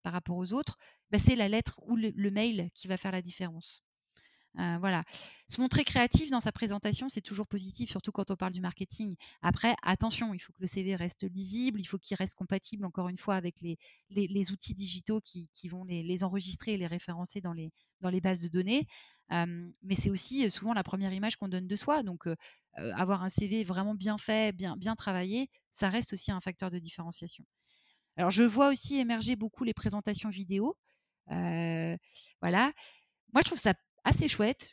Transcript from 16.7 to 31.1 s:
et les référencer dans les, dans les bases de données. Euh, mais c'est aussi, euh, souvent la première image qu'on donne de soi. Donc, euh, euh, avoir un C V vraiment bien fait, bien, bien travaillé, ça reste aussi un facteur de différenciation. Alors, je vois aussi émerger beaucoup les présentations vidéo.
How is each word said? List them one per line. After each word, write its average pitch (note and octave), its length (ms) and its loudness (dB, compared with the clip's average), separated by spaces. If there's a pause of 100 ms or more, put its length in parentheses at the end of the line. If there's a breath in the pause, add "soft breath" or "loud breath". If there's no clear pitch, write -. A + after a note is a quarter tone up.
et G3+ 40 0
les F3+ 100 -2
référencer F3 540 -6
dans F3 120 -4
les, E3 180 -8 (300)
dans F#3 80 0
les F#3 120 2
bases F#3 200 2
de E3+ 60 -4
données. F#3 400 2 (440 soft breath)
Euh, E3+ 380 -2 (140)
mais F#3+ 100 0
c'est G3+ 160 4
aussi, B3+ 340 0
euh, G#3+ 60 4
souvent A3+ 240 -2
la G3+ 100 0
première F#3+ 300 -2
image G#3 220 0
qu'on G3+ 120 -8
donne F#3 200 -4
de G3 80 -2
soi. D4 260 2
Donc, F#3 240 -6
euh, E3 100 -2 (440 soft breath)
euh, G#2 160 -4
avoir F#3 280 2
un F#3 60 0
C - 160 0
V G#3+ 180 0
vraiment F#3+ 300 0
bien G#3 240 -2
fait, A3 380 2
bien, F3 220 -4
bien G3+ 180 -2
travaillé, G3 520 -2 (240)
ça - 180 0
reste A3+ 240 0
aussi G3+ 180 -2
un F#3 100 -2
facteur F#3 300 -6
de F3 80 -4
différenciation. E3+ 680 -10 (720)
Alors, F3+ 140 4
je G#3+ 120 8
vois B3 280 6
aussi C#4 260 0
émerger A#3 380 0
beaucoup A3 280 -4
les A3+ 120 0
présentations G#3 540 -2
vidéo. G3 460 -2 (560)